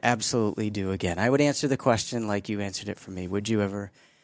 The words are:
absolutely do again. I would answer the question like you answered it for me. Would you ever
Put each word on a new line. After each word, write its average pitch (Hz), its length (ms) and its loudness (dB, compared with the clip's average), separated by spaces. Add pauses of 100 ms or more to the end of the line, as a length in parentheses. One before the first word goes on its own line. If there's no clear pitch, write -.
absolutely 110 680 2
do 98 220 -2
again. 90 260 0
I 107 100 2
would 139 120 4
answer 147 260 2
the 131 100 2
question 113 520 0
like 101 200 -2
you 104 120 -4
answered 98 280 -6
it 101 120 -8
for - 100 -16
me. 92 160 -6
Would 101 220 -2
you 110 140 4
ever 101 280 -2 (340)